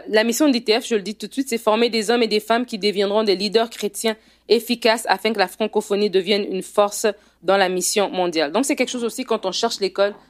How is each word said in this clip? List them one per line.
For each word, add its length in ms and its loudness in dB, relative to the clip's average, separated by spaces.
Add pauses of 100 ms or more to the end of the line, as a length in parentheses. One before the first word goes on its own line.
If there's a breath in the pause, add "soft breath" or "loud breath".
la 160 2
mission 240 2
de 60 4
l'I 100 -2
T 160 2
F, 80 -8
je 80 0
le 80 -2
dis 100 -8
tout 140 -14
de 60 -18
suite, 140 -4
c'est 120 -4
former 320 2
des 180 -2
hommes 140 2
et 40 2
des 120 0
femmes 260 -2
qui 140 -8
deviendront 440 0
des 120 2
leaders 340 2
chrétiens 460 -4 (340 soft breath)
efficaces 580 2
afin 240 0
que 60 -4
la 100 2
francophonie 600 -2
devienne 420 0
une 120 -6
force 420 0 (380 soft breath)
dans 140 2
la 120 4
mission 400 0
mondiale. 420 0
Donc, 140 0
c'est 100 0
quelque 140 -2
chose 140 -8
aussi, 220 -6
quand 200 -4
on 60 -4
cherche 280 -4
l'école, 360 -2 (140)